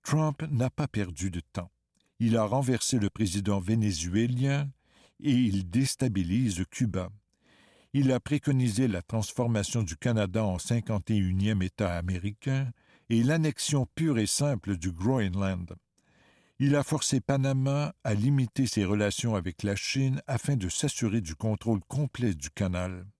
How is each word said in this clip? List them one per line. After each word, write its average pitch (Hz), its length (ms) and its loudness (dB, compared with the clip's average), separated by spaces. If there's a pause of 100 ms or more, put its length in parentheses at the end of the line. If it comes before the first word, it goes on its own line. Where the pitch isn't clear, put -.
Trump 156 480 0
n'a 127 180 2
pas 147 200 -4
perdu 92 420 -4
de 87 100 -6 (120)
temps. 87 180 -8 (480)
Il 113 180 4
a 110 80 4
renversé 127 540 0
le 101 100 2
président 98 520 0
vénézuélien 113 1080 0 (520)
et 143 100 0
il 101 400 2
déstabilise 104 1000 0
Cuba. 92 400 -2 (800)
Il 135 160 4
a 123 80 2
préconisé 131 720 0
la 92 140 0
transformation 113 800 -2
du 87 140 -4
Canada 110 460 0
en 92 160 0
cinquante 110 520 -2
et 110 60 2
unième 98 460 2
État 92 320 -2
américain 104 760 -4 (380)
et 117 120 4
l'annexion 147 720 2
pure 156 240 2
et 107 80 4
simple 123 520 0
du 90 120 -2
Groenland. 95 840 -2 (840)
Il 139 160 4
a 143 80 4
forcé 143 380 0
Panama 139 840 0
à 110 120 0
limiter 127 520 2
ses 101 200 0
relations 104 500 0
avec 87 260 -4
la 101 140 0
Chine 135 500 -2
afin 139 300 -2
de 92 140 -2
s'assurer 117 500 -2
du 82 160 -10
contrôle 107 500 -2
complet 123 480 -2
du - 160 -10
canal. 90 560 -4 (140)